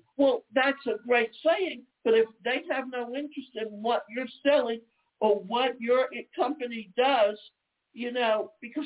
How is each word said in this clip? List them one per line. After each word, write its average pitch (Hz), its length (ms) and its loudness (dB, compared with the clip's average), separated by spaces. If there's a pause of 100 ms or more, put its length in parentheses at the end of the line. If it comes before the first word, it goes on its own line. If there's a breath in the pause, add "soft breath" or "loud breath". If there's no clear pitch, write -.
(180)
Well, 262 360 2
that's 269 340 0
a 214 100 -2 (100)
great 233 220 2 (160)
saying, 320 380 0 (200)
but 226 120 4
if 226 120 4 (160)
they 254 280 -4
have 262 180 -2
no 240 260 -8
interest 285 400 -8
in 220 120 -6
what 214 420 -2
you're 247 160 -6 (180)
selling 240 380 2 (380)
or 208 160 4
what 240 440 -2
your 254 340 2
i-, 233 120 -12 (100)
company 240 600 -4
does, 240 400 2 (560)
you 240 180 -6
know, 220 400 0 (100)
because 262 240 -8